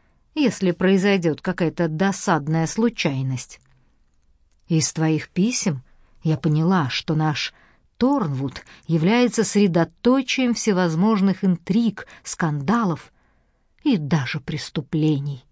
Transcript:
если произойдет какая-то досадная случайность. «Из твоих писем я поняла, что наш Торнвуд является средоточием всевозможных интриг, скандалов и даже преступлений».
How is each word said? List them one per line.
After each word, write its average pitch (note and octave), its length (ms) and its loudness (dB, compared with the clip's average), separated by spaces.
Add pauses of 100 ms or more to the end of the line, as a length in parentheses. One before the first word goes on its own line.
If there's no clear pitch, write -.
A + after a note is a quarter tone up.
(340)
если G3 380 0
произойдет F#3 720 2
какая-то E3+ 460 -2
досадная D#3+ 800 0
случайность. C3+ 960 -4 (1080)
«Из D#3+ 260 0
твоих D#3+ 360 -2
писем F3+ 540 -2 (400)
я D#3 140 0
поняла, D#3 520 0
что - 240 -4
наш D#3 400 -2 (440)
Торнвуд D#3+ 680 -2 (240)
является G#3 560 2
средоточием A3+ 1120 2
всевозможных F#3 880 2
интриг, G3 640 0 (160)
скандалов D#3+ 920 -2 (680)
и C4 140 2
даже D3 420 -2
преступлений». D3 1120 -4